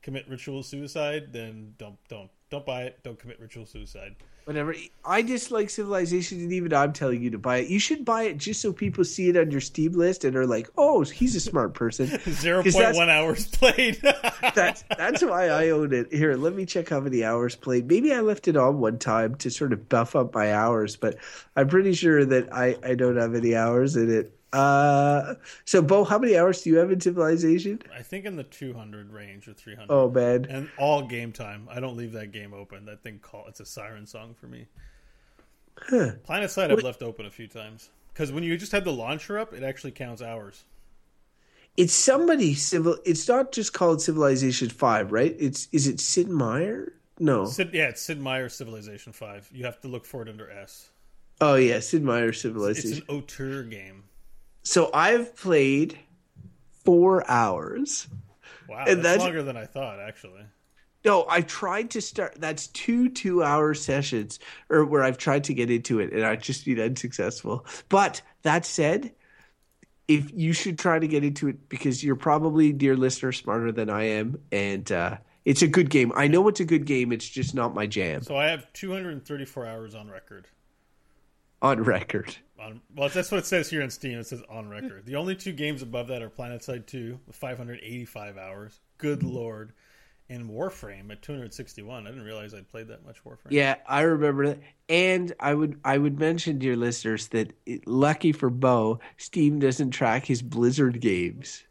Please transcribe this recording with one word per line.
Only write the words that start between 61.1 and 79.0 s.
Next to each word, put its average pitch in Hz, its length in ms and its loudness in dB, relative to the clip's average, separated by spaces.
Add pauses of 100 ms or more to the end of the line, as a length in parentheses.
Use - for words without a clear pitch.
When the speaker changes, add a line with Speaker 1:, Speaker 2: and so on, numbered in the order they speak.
Speaker 2:
I 170 140 2
tried 202 500 -6
to 226 80 -6
start. - 400 -6
That's 156 280 -6
two 240 400 0
two-hour 156 640 2
sessions, 135 640 -4 (280)
or 156 160 6
where 139 200 4
I've 131 140 0
tried 143 260 0
to 143 100 -4
get 120 160 0
into 117 300 0
it, 95 120 -2
and 110 140 0
I've 110 160 -2
just - 220 -6
been 120 160 0
unsuccessful. 117 840 -4 (240)
But 196 340 2 (200)
that 160 240 2
said, 175 460 0 (960)
if 147 260 2
you 165 180 2
should 165 280 -2
try 165 180 2
to 160 80 0
get 151 160 2
into 143 240 -2
it, 139 220 -4
because 127 340 -2
you're 139 140 0
probably, 156 560 4
dear 135 240 2
listener, 131 340 0
smarter 117 400 -2
than 110 180 -2
I 104 140 -2
am, 110 380 -2 (100)
and, 101 400 -4
uh, 90 280 -2 (260)
it's 143 180 4
a 165 60 6
good 151 220 4
game. 127 260 4
I 143 100 2
know 180 220 6
it's 208 100 0
a 185 60 -2
good 156 220 2
game. 127 260 0
It's 113 160 -6
just - 260 -6
not 120 180 -2
my 104 140 -4
jam. 95 360 -4
Speaker 1:
So 139 140 -8
I 147 120 0
have 160 240 -6
two 190 180 -12
hundred 180 340 -10